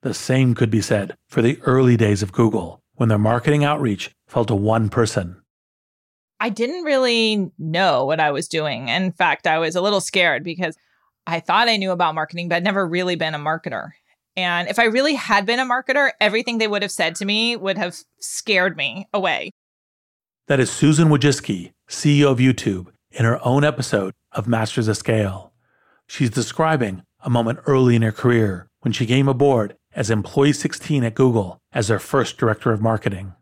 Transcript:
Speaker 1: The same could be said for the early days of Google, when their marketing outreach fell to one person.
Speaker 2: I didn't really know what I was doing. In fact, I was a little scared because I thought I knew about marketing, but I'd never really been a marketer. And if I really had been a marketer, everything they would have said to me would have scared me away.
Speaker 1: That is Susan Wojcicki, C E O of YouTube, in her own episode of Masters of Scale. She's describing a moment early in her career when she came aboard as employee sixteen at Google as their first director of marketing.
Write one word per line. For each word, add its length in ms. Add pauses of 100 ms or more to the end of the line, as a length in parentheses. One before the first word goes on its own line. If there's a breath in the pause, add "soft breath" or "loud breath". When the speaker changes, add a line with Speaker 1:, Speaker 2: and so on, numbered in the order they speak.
Speaker 1:
The 100
same 420
could 160
be 120
said 340 (100)
for 140
the 220
early 340
days 260
of 100
Google, 500 (140)
when 120
their 80
marketing 480
outreach 460 (160)
fell 180
to 100
one 360
person. 500 (1000)
Speaker 2:
I 100
didn't 340
really 720
know 460
what 160
I 120
was 160
doing. 420
In 220
fact, 340
I 120
was 180
a 40
little 220
scared 420
because 320 (520)
I 120
thought 280
I 80
knew 140
about 240
marketing, 340
but 60
I'd 100
never 220
really 300
been 180
a 40
marketer. 520 (460)
And 320
if 100
I 60
really 300
had 300
been 140
a 60
marketer, 460 (100)
everything 380
they 100
would 140
have 100
said 240
to 80
me 320
would 220
have 180 (240)
scared 560
me 360
away. 380 (960)
Speaker 1:
That 140
is 100
Susan 380
Wojcicki, 640 (160)
C 320
E 40
O 60
of 80
YouTube, 500 (220)
in 140
her 200
own 200
episode 480 (180)
of 160
Masters 400
of 100
Scale. 560 (540)
She's 240
describing 720 (180)
a 100
moment 360
early 300
in 60
her 100
career 560 (140)
when 100
she 140
came 200
aboard 480 (200)
as 160
employee 420
sixteen 500
at 140
Google 420 (140)
as 160
their 100
first 380
director 340
of 100
marketing. 600